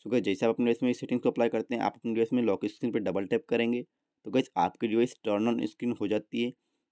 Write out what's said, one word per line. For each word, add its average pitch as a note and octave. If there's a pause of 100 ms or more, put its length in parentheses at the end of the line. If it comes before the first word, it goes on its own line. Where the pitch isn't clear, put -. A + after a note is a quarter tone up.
So G#2
गाइस, A#2+
जैसे G2
आप A#2
अपने A#2
डिवाइस A#2
में B2+
इस A#2+
सेटिंग्स B2+
को -
अप्लाई A#2
करते A2+
हैं, A2+
आप G2+
अपने A#2
डिवाइस A2+
में B2
लॉक G#2
स्क्रीन A2
पे A2+
डबल G2
टैप A2
करेंगे A#2 (400)
तो A2
गाइस B2+
आपकी F3
डिवाइस A#2 (120)
turn G#2+
on A#2+
स्क्रीन -
हो G#2+
जाती G#2+
है। B2 (380)